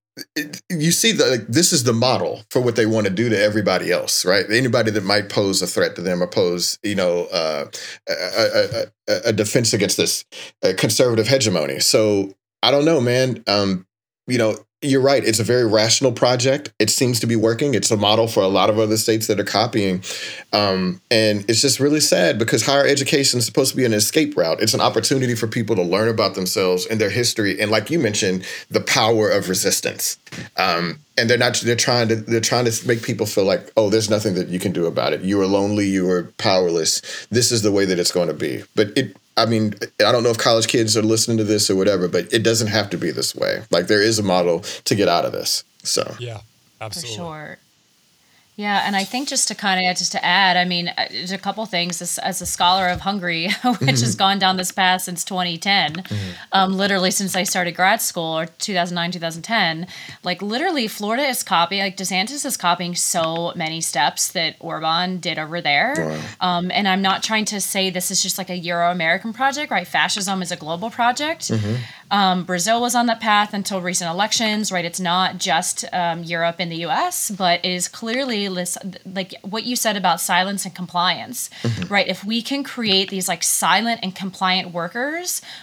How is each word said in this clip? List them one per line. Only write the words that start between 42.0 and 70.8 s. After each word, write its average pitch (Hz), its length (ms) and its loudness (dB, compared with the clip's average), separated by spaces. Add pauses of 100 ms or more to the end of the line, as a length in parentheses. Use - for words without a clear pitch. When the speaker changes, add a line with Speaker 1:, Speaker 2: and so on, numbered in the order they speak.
Speaker 1:
but 87 260 -2
it 113 100 4
doesn't 113 240 2
have 101 240 0
to 90 60 -2
be 78 140 -4
this - 240 -4
way. 50 340 -4
Like, 90 180 2
there 107 140 4
is 110 180 2
a 101 40 -2
model 87 360 2 (240)
to - 120 0
get 98 120 2
out 85 180 2
of - 60 -4
this. - 320 -4 (200)
So. - 360 -4
Speaker 2:
Yeah, 117 200 -12 (400)
absolutely. 110 380 -10
Speaker 3:
For 180 40 -10
sure. 156 360 -12 (1000)
Yeah, 202 300 0
and 202 80 -2
I 196 120 0
think 262 240 -6
just 269 180 0
to 214 80 -6
kinda, 185 380 0
just - 180 -4
to - 140 -4
add, 180 320 4
I 180 80 4
mean, 175 240 -2
uh, - 180 -4
just 165 240 -8
a 196 60 -4
couple 202 280 -6
things. 175 360 -4
As, 175 160 -6
as 180 240 -4
a 175 40 -6
scholar 180 440 2
of 180 100 -2
Hungary, 175 460 -2
<laughs> 202 180 -2
which 247 160 2
has 135 220 0
Speaker 1:
Mm-hmm. 120 160 -2
Speaker 3:
gone 196 200 2
down 190 200 2
this 185 160 -4
path 185 300 2
since 175 200 -6
twenty 180 340 -4
ten, 180 360 0
Speaker 1:
Mm-hmm. 104 380 -6 (200)
Speaker 3:
um, 190 220 4
literally 190 360 2
since 196 280 -2
I 175 60 0
started 175 280 -2
grad 190 300 2
school, 160 360 -4
or 170 100 -2
two - 260 -8
thousand 175 220 0
nine, 170 160 -2
two 180 80 -8
thousand 165 240 -8
ten, 180 440 -2 (380)
like, 180 160 -4
literally 247 480 -2
Florida 220 340 -2
is 254 180 -2
copying, 190 420 0
like, 190 120 -4
DeSantis 202 500 -4
is 269 120 -4
copying 175 380 0
so 165 600 -2
many 165 240 -6
steps 160 540 0
that 165 260 -4
Orban 165 600 -4
did 160 180 -4
over 156 220 -6
there. 151 360 2
Speaker 1:
Wow. 156 600 -4
Speaker 3:
Um, 180 140 -2
and 202 140 0
I'm 190 160 2
not 190 220 0
trying 220 220 -2
to 202 160 -6
say 190 280 -2
this 180 220 -4
is 185 100 0
just, 185 160 -4
like, 185 120 -8
a 180 80 -6
Euro-American 175 760 0
project, 269 400 -2
right? 180 160 -2
Fascism 185 540 0
is 175 100 -6
a 170 60 -6
global 170 320 -6